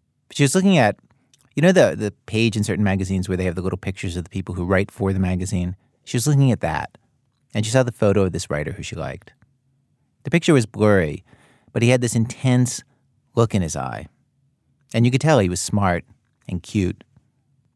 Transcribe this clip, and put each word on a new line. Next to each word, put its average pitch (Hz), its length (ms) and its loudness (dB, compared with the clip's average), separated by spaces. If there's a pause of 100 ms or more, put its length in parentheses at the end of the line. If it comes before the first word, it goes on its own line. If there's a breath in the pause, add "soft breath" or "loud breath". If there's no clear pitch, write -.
(280)
But - 80 -16
she 147 80 0
was 135 100 0
looking 190 240 4
at, - 180 4 (600)
you 143 60 -2
know 185 100 6
the, 113 240 4
the 104 160 -4 (140)
page 110 300 0
in 107 60 0
certain 104 220 -2
magazines 95 440 -2
where 92 80 -2
they 92 100 -2
have 87 100 -4
the 92 40 -8
little 87 160 -4
pictures 92 400 -8
of 90 60 -6
the 82 80 -14
people 92 240 -8
who 90 100 -6
write 95 280 0
for 98 200 -2
the 95 60 -2
magazine? 92 560 -2 (300)
She - 120 -6
was 120 120 -2
looking 139 240 4
at - 80 -2
that, - 360 -6 (580)
and 110 120 -2
she 110 60 -6
saw 131 100 4
the 120 80 0
photo 101 320 2
of 92 80 0
this 85 180 -8
writer 76 220 -4
who - 140 -12
she - 100 -12
liked. 71 380 -12 (880)
The - 80 -8
picture 170 240 2
was 123 100 4
blurry, 98 600 0 (480 soft breath)
but 117 100 -2
he 117 60 4
had 123 140 4
this 120 120 -2
intense 123 680 0 (500)
look 117 180 2
in 98 100 0
his 78 120 -6
eye. 65 320 -8 (880)
And 117 100 2
you 123 60 4
could 135 100 0
tell 147 200 4
he 95 80 2
was 87 120 -4
smart 95 440 -2 (440)
and 87 140 -8
cute, 90 400 -4 (720)